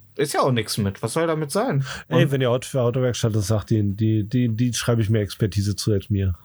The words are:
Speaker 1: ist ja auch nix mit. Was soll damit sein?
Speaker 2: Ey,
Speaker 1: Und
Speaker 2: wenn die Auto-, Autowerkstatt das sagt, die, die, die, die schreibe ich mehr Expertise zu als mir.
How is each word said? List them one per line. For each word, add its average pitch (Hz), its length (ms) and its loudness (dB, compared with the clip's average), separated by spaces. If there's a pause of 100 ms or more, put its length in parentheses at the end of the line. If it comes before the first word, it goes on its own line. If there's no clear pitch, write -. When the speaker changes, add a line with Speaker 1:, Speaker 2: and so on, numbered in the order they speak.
(180)
Speaker 1:
ist - 160 -2
ja 381 80 2
auch 139 100 2
nix 113 260 -2
mit. 98 240 -2
Was 113 120 -4
soll 165 140 0
damit 156 240 -2
sein? 147 340 -2 (240)
Speaker 2:
Ey, 170 160 4
Speaker 1:
Und 139 60 -2
Speaker 2:
wenn 135 100 0
die 131 60 2
Auto-, 123 320 -2
Autowerkstatt 120 560 0
das 104 120 0
sagt, 107 220 -2
die, 110 120 4 (140)
die, 110 280 2
die, 123 260 0
die 117 240 0
schreibe 117 280 0
ich 101 80 0
mehr 110 120 2
Expertise 101 560 -2
zu - 160 0
als 98 160 -2
mir. 98 240 0 (120)